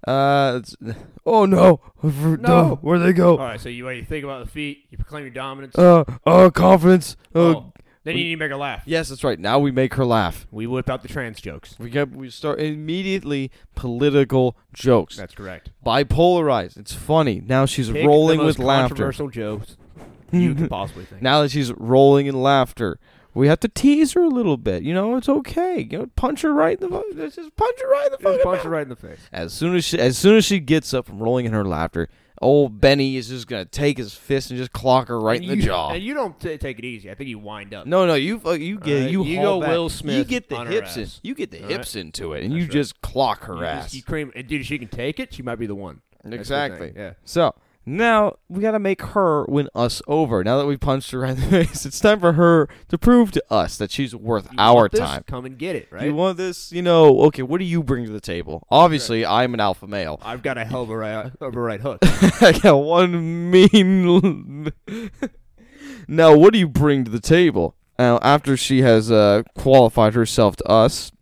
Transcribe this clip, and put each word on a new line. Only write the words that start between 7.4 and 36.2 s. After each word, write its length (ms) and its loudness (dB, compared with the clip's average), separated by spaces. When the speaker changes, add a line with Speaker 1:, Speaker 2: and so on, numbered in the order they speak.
Speaker 2:
Oh, 320 0
then 120 -6
you 80 -2
need 60 -6
to 80 -6
make 120 -6
her 60 -10
laugh. 300 -10
Speaker 1:
Yes, 240 -4
that's 120 -14
right. 160 -2
Now 200 0
we 120 2
make 240 -2
her 120 -2
laugh. 440 -2
Speaker 2:
We 160 -12
whip 220 -6
out 140 -8
the 60 -20
trans 300 -10
jokes. 400 -18
Speaker 1:
We 120 -16
get, 260 -4
we 140 -16
start 300 -8
immediately 920 -6
political 840 0
jokes. 460 0
Speaker 2:
That's 160 -18
correct. 360 -18
Speaker 1:
Bipolarized. 920 0
It's 160 -16
funny. 500 -2
Now 220 0
she's 240 -6
Speaker 2:
Pick 160 -2
Speaker 1:
rolling 320 4
Speaker 2:
the 60 0
most 140 0
Speaker 1:
with 80 -4
laughter. 280 0
Speaker 2:
controversial 340 -6
jokes 480 -10
Speaker 1:
<laughs> 280 -16
Speaker 2:
you 220 0
can 160 -4
possibly 340 -12
think. 160 -20
Speaker 1:
Now 220 2
that 80 0
she's 240 -4
rolling 500 4
in 160 -6
laughter, 580 -2
we 140 2
have 120 2
to 80 -2
tease 460 2
her 80 2
a 60 2
little 280 0
bit. 260 -6
You 120 -4
know, 220 -2
it's 120 -4
okay. 640 -6
You 80 -10
know, 80 -10
punch 240 -4
her 140 -2
right 260 0
in 100 -8
the 120 -8
fu-, 120 -12
let's 220 -12
just 180 -20
punch 280 -4
her 80 -8
right 160 0
in 60 0
the 40 -4
Speaker 2:
Just 60 -16
Speaker 1:
fucking 200 0
Speaker 2:
punch 140 0
Speaker 1:
mouth. 80 -8
Speaker 2:
her 60 -8
right 120 -4
in 60 -10
the 80 -14
face. 240 -20
Speaker 1:
As 220 -10
soon 240 -2
as 80 0
she, 140 -4
as 180 2
soon 200 6
as 100 4
she 120 -2
gets 360 -2
up 120 -4
from 120 -18
rolling 260 -2
in 80 -4
her 120 -2
laughter, 440 -6
old 380 2
Benny 360 2
is 120 -10
just 180 -14
gonna 200 -10
take 320 -4
his 160 -12
fist 360 -6
and 80 -8
just 140 -10
clock 360 0
her 120 -6
right 200 0
Speaker 2:
And 40 -14
Speaker 1:
in 60 -10
the 80 -2
Speaker 2:
you, 40 0
Speaker 1:
jaw. 280 -2
Speaker 2:
and 120 -8
you 120 -10
don't 260 -8